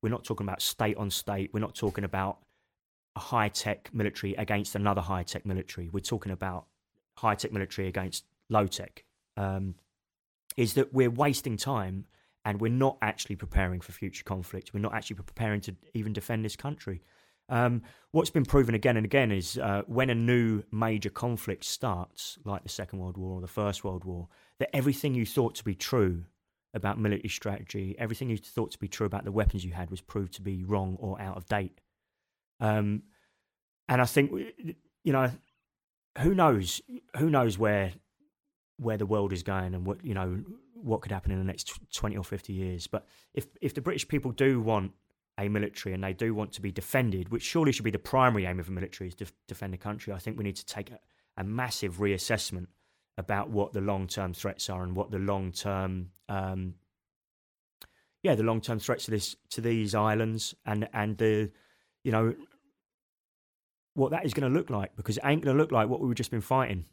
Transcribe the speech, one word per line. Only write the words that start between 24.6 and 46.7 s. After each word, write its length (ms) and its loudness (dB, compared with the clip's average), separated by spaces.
everything 400 2
you 100 2
thought 300 2
to 80 -10
be 120 0
true 500 2
about 260 -2
military 300 0
strategy, 680 -4
everything 320 -4
you 80 0
thought 340 -4
to 80 -14
be 80 -6
true 200 -2
about 180 -4
the 60 -4
weapons 340 2
you 60 -6
had 180 -6
was 120 -8
proved 340 -6
to 60 -14
be 220 -4
wrong 360 0
or 200 -6
out 180 -8
of 100 -14
date. 340 -2
Um, 440 2
and 140 6
I 40 8
think, 240 4
w-, 220 -4
you 100 4
know, 180 4
who 160 6
knows? 460 6
Who 140 4
knows 260 6
where, 360 4
where 200 -2
the 100 0
world 260 2
is 80 -2
going 320 0
and 120 -2
what, 200 -4
you 80 -4
know, 300 -2
what 280 -2
could 100 -6
happen 200 -2
in 80 0
the 60 0
next 240 -4
tw-, 220 -14
twenty 240 -2
or 80 -4
fifty 300 -8
years? 320 -4
But 220 -6
if, 140 -6
if 120 -2
the 80 -4
British 260 -4
people 240 -2
do 300 4
want 300 0
a 80 -2
military 480 -2
and 80 -4
they 100 -2
do 220 0
want 180 -4
to 80 -10
be 100 -4